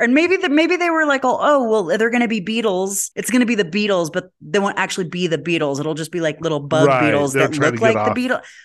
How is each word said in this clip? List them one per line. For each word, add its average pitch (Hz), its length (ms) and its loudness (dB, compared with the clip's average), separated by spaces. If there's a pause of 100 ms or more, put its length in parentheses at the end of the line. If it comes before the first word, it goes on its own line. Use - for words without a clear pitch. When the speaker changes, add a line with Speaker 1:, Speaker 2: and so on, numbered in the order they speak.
Speaker 1:
And 240 120 2
maybe 349 240 4
the, 370 120 -4
maybe 311 280 2
they 339 140 0
were 320 160 0
like, 269 180 0
"Oh, 247 160 0
oh, 269 280 2
well, 208 300 0
they're 226 120 2
gonna 240 180 2
be 220 120 -2
Beatles. 208 720 -2
It's - 160 -6
gonna 247 160 2
be 233 80 0
the 202 100 0
Beatles, 180 480 -2
but 180 180 -6 (100)
they 151 180 -4
won't 196 200 0
actually 190 300 -4
be 180 200 -2
the 156 100 0
Beatles. 151 400 -2
It'll 156 160 -4
just 156 180 -8
be, 175 80 -4
like, 151 200 -2
little 156 200 -2
bug 151 280 2
Speaker 2:
Right, 131 240 4
Speaker 1:
Beatles 143 200 0
Speaker 2:
they're 135 160 2
Speaker 1:
that - 60 -4
Speaker 2:
trying 135 180 2
Speaker 1:
look 113 80 -6
Speaker 2:
to 226 60 2
get - 80 4
Speaker 1:
like 107 100 0
the 107 60 2
Speaker 2:
off 107 60 -2
Speaker 1:
Beatles." 247 280 -2 (200)